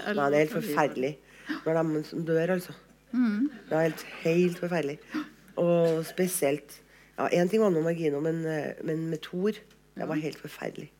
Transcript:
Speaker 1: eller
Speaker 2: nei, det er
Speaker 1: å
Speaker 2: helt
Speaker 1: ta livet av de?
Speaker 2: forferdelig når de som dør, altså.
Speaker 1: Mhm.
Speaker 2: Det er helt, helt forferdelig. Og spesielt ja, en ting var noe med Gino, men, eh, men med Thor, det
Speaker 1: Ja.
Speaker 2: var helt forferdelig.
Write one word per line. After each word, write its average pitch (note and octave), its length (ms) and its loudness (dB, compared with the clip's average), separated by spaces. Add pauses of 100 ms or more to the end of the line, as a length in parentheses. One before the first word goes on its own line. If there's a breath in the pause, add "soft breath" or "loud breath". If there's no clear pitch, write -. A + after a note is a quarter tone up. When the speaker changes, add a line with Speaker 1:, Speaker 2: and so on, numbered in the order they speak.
Speaker 1:
eller G3+ 160 0
Speaker 2:
nei, C#3+ 80 4
det D3 80 4
er D#3 80 6
Speaker 1:
å D#3 60 0
Speaker 2:
helt - 0 -
Speaker 1:
ta - 40 -6
livet - 0 -
av E3 60 0
de? - 60 -6
Speaker 2:
forferdelig D3 500 0 (480 loud breath)
når D#3+ 80 0 (220)
de D#3 80 -2
som D#3+ 220 -6
dør, E3 240 0
altså. F3+ 240 -2 (400)
Speaker 1:
Mhm. A#3+ 360 2 (200)
Speaker 2:
Det - 40 -2
er D#3 80 2
helt, D#3+ 200 0 (200)
helt F3 380 4
forferdelig. D3+ 400 -2 (580 loud breath)
Og E3 480 4
spesielt D3+ 760 -2 (360 soft breath)
ja, G2 140 0
en F3+ 180 4
ting A3 120 4
var G3+ 100 6
noe D#3+ 120 2
med E3+ 140 0
Gino, D3 240 0
men, E3 240 0
eh, D3+ 280 -2 (100)
men D#3+ 260 -2
med D#3 120 -4
Thor, F#3+ 300 -2
det G#3+ 100 -16 (360)
Speaker 1:
Ja. - 80 -4
Speaker 2:
var D#3 100 -4
helt D#3 220 -4
forferdelig. - 520 -10 (100)